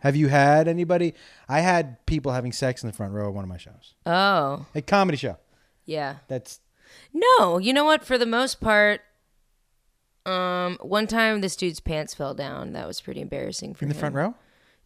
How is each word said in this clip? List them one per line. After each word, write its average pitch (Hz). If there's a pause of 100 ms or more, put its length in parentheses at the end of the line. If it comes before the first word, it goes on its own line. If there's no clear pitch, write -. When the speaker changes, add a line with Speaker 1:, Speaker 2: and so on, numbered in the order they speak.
Speaker 1:
Have 143
you 147
had 143
anybody? 175 (340)
I 143
had 170
people 143
having 123
sex 127
in 120
the 104
front 101
row 104
of 98
one 101
of 92
my 90
shows. - (100)
Speaker 2:
Oh. 170 (100)
Speaker 1:
A 151
comedy 190
show. 117 (480)
Speaker 2:
Yeah. 143 (100)
Speaker 1:
That's - (540)
Speaker 2:
No, 339
you 196
know 294
what? 302
For 254
the 233
most 247
part, 208 (1200)
um, 180
one 208
time 220
this 190
dude's 170
pants 156
fell 139
down. 135
That -
was -
pretty -
embarrassing -
for 143
Speaker 1:
In 139
the 147
Speaker 2:
him. 156
Speaker 1:
front 147
row? 180 (500)